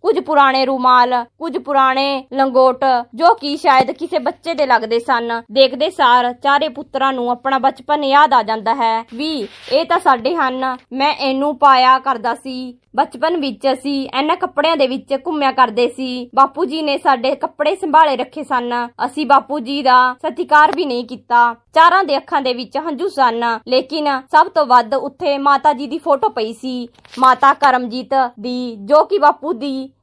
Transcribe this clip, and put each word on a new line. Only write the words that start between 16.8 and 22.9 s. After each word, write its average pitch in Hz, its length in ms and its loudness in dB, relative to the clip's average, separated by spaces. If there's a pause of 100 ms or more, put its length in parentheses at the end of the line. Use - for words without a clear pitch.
ਨੇ 285 160 -2
ਸਾਡੇ 262 360 0
ਕੱਪੜੇ 320 420 -4
ਸੰਭਾਲੇ 302 400 2
ਰੱਖੇ 254 260 -8
ਸਨ। 240 460 -4 (180)
ਅਸੀਂ 277 200 -6
ਬਾਪੂ 277 320 2
ਜੀ 277 240 -6
ਦਾ 254 320 2
ਸਤਿਕਾਰ 302 640 2
ਵੀ 330 80 -2
ਨਹੀਂ 247 200 -6
ਕੀਤਾ। 240 500 0 (200)
ਚਾਰਾਂ 349 300 4
ਦੇ 285 120 0
ਅੱਖਾਂ 285 260 -4
ਦੇ 247 120 -2
ਵਿੱਚ 247 240 -8
ਹੰਝੂ 311 300 -6